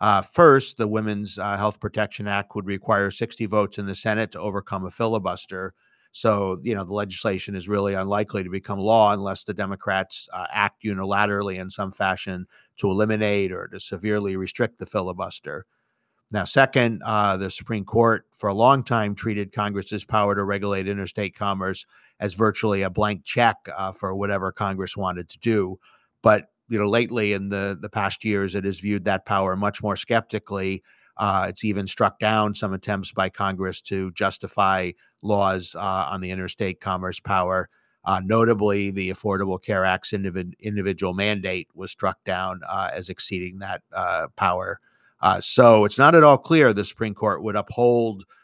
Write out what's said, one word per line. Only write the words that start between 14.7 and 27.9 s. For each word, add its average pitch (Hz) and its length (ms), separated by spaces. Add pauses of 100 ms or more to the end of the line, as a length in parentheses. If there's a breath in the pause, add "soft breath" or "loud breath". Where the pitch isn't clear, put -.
the 92 80
filibuster. 90 800 (640)
Now, 101 140
second, 123 600
uh, 104 340
the 95 120
Supreme 104 360
Court 113 400 (100)
for 104 140
a 98 40
long 123 300
time 107 300
treated 101 380
Congress's 104 520
power 101 300
to 101 100
regulate 98 420
interstate 98 480
commerce 95 520 (340 soft breath)
as 98 140
virtually 104 480
a 95 80
blank 104 340
check, 117 320 (180)
uh, 95 180
for 95 220
whatever 98 380
Congress 95 440
wanted 90 340
to - 80
do. 101 400 (440 soft breath)
But, 107 280 (180)
you 113 100
know, 104 80
lately 110 460
in 98 160
the, 98 300
the 98 120